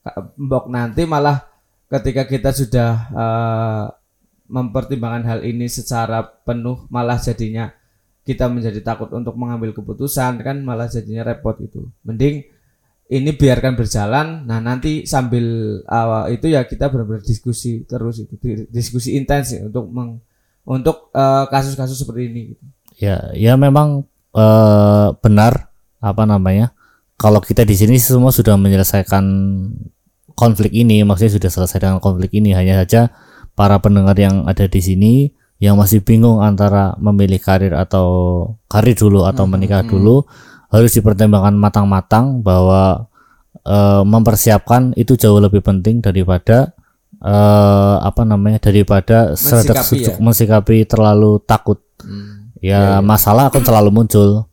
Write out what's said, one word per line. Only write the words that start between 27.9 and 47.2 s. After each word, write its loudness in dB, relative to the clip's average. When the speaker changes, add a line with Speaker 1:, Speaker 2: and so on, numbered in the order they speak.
Speaker 2:
semua 2
sudah 2
menyelesaikan 2
konflik 0
ini, 2
maksudnya 2
sudah 0
selesai -4
dengan 0
konflik -2
ini. 2
Hanya 2
saja 2
para 2
pendengar 2
yang 2
ada 0
di -2
sini 2
yang 4
masih 2
bingung 4
antara 0
memilih 2
karir 0
atau 0
karir 2
dulu 4
atau 0
Speaker 3:
Hmm, -2
Speaker 2:
menikah 0
Speaker 3:
hmm. -4
Speaker 2:
dulu 4
harus 4
dipertimbangkan 2
matang-matang 0
bahwa, 2
eh, 2
mempersiapkan 2
itu 2
jauh 4
lebih 2
penting 0
daripada, 0
eh, 4